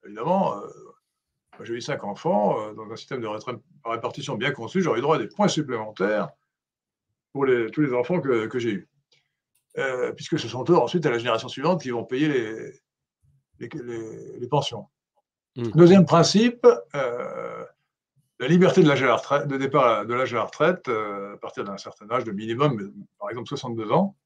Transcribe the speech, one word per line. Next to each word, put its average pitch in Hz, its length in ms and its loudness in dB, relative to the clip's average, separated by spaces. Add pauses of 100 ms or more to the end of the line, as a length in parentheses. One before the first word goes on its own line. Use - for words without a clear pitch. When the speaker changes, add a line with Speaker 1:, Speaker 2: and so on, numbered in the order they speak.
Speaker 1:
Évidemment, 110 500 -2
euh, 104 100 -12 (880)
moi, 110 100 -18
j'ai 117 80 -6
eu 120 80 -8
cinq - 200 -8
enfants, 160 580 -2
euh, 107 120 -10
dans 107 180 -16
un 113 60 -14
système 127 240 -10
de 110 60 -8
retraite 107 320 -10 (240)
par 117 100 -8
répartition 120 440 -8
bien 131 160 -2
conçu, 117 280 -4
j'aurais 123 200 0
eu - 20 -4
droit 147 140 2
à - 20 -2
des 107 100 -6
points 202 200 0
supplémentaires 107 840 -4 (1000)
pour 139 120 0
les, 120 260 2
tous 151 100 -4
les 135 140 2
enfants 160 260 0
que, 120 260 0
que 123 120 -6
j'ai 117 140 -2
eus. 95 160 -8 (920)
Euh, 127 340 -2
puisque - 240 -6
ce 120 120 -4
sont 120 200 -8
eux 175 80 8
ensuite 151 300 2
à 131 60 4
la 117 60 0
génération 117 280 0
suivante 156 340 0
qui 127 100 -6
vont 117 120 -2
payer 135 240 -2
les, 113 460 -2 (880)
les, 123 80 -12
les, 117 720 -12
les 120 80 -10
pensions. 120 400 -2 (680)
Speaker 2:
Mm. 117 220 -6
Speaker 1:
Deuxième 175 300 10
principe, 214 600 4 (300)
euh, 120 680 -8 (760)
la 131 80 -4
liberté 180 340 6
de 156 60 8
l'âge 135 160 2
à - 20 4
la 117 80 4
retraite, 143 320 -2
de 139 100 -4
départ 135 280 0
à, 110 200 2
de 113 80 -6
l'âge 120 220 -2
à 117 40 -2
la 107 60 -2
retraite, 175 440 -2
euh, 101 460 -6
à - 20 -20
partir 110 260 -12
d'un 98 160 -10
certain 104 320 -18
âge 120 140 -4
de 110 80 -8
minimum, 110 600 -4 (280)
par 101 100 -8
exemple 117 180 -10
soixante-deux 117 440 -6
ans. 196 340 0